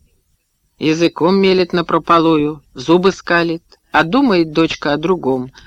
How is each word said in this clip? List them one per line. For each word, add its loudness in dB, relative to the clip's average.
«Языком 0
мелет 2
напропалую, 0
зубы 2
скалит, -4
а 2
думает 0
дочка -2
о -2
другом», -4